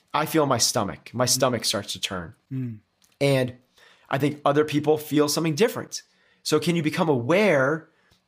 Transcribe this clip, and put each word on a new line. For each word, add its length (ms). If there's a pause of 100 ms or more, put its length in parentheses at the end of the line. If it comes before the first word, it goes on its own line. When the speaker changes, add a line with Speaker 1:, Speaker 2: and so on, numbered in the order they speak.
(140)
Speaker 1:
I 120
feel 200
my 120
stomach. 560
My 120
Speaker 2:
Mm. 40
Speaker 1:
stomach 360
starts 280
to 60
turn. 340 (180)
Speaker 2:
Mm. 280 (400)
Speaker 1:
And 360 (540)
I 80
think 280
other 180
people 340
feel 300
something 260
different. 480 (420)
So 160
can 160
you 80
become 260
aware 800 (380)